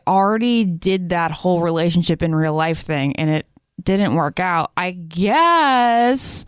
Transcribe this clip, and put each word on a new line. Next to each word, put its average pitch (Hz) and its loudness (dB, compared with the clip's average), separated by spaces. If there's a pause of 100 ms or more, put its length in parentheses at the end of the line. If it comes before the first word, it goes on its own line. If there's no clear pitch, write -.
already 220 2
did 185 -2
that 170 -2
whole 175 0
relationship 165 0
in 165 0
real 156 0
life 160 -2
thing, 143 -2
and 156 -2
it 156 -2 (360)
didn't 196 0
work 151 -2
out. 175 -2
I 180 -4
guess 240 2